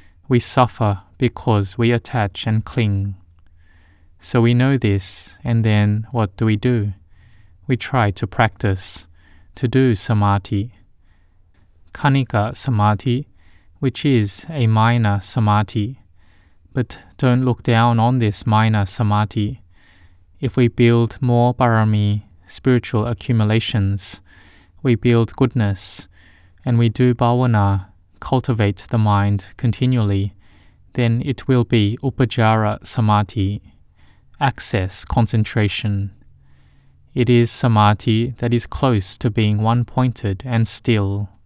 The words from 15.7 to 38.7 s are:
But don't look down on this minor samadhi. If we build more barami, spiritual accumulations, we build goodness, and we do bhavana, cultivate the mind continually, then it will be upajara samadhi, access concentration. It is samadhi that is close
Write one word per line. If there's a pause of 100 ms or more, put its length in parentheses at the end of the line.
But (180)
don't
look
down
on
this
minor
samadhi. (800)
If
we
build
more
barami, (220)
spiritual
accumulations, (640)
we
build
goodness, (580)
and
we
do
bhavana, (320)
cultivate
the
mind
continually, (600)
then
it
will
be
upajara
samadhi, (800)
access
concentration. (1040)
It
is
samadhi
that
is
close